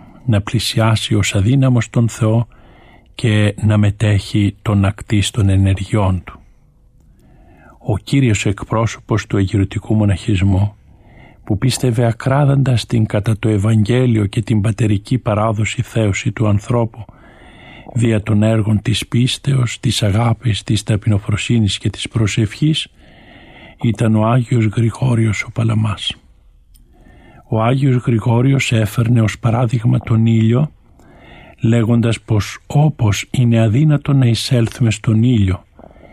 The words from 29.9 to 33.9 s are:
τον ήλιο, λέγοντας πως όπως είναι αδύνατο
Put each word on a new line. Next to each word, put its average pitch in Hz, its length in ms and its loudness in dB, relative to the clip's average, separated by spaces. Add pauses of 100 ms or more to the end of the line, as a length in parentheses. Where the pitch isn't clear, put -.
τον 113 260 0
ήλιο, 113 460 2 (880)
λέγοντας 117 600 2
πως - 460 -4
όπως 143 640 0
είναι 117 300 2
αδύνατο 143 520 2